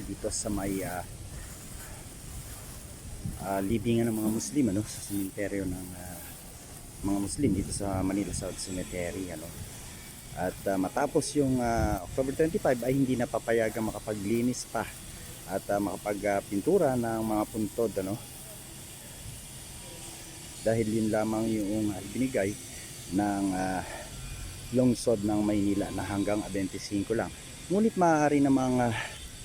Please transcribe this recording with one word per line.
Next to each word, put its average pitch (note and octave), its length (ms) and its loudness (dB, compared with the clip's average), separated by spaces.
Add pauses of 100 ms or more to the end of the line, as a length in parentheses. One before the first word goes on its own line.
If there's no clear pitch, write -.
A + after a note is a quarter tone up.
dito G#2 240 -4
sa - 160 -2
may, G2 400 0
ah, F2+ 160 -4 (2500)
ah, G2 160 2
libingan A2+ 480 2
ng A2 80 2
mga G#2+ 160 2
Muslim, A#2+ 400 2
ano? G#2 160 2
Sa - 160 -8
sementeryo G2 640 -2
ng, F#2 200 -4 (120)
ah, F2+ 220 -10 (800)
mga G2 240 2
Muslim C3+ 240 2
dito F#2+ 240 0
sa G2 320 0
Manila F#2+ 240 0
South F2+ 240 -4
Cemetery, F2+ 800 -4
ano? D#2+ 120 -8 (920)
At, F2+ 240 0
ah, F#2+ 160 2
matapos C#3 560 2
yung, C3 240 4
ah, A2 480 4
October C3+ 320 0
twenty-five D#3+ 480 4
ay C3 80 4
hindi B2+ 240 4
na A#2+ 80 2
papayagang A2+ 640 2
makapaglinis G#2+ 800 0
pa A2 160 0 (560)
at, F#2+ 240 -2
ah, G2+ 120 4
makapag, G2+ 440 0
ah, G2+ 160 4
pintura C3+ 560 4
ng A2+ 240 0
mga A2 320 2
puntod, A2 480 0
ano? F#2+ 160 0 (2500)
Dahil A2 240 4
yun A2 240 2
lamang A2 400 2
yung, G#2+ 400 0
ah, F#2+ 80 -4
ibinigay G#2 560 0 (560)
ng, G2+ 400 2
ah, F#2 320 0 (880)
lungsod A#2+ 560 4
ng G#2+ 160 4
Maynila G2+ 480 2
na F#2 160 -2
hanggang G2+ 320 2
bentresinko G2 720 -2
lang. A2 160 2 (400)
Ngunit G#3+ 320 4
maaari D3+ 400 6
namang, C3 480 6
ah, A2+ 80 2 (500)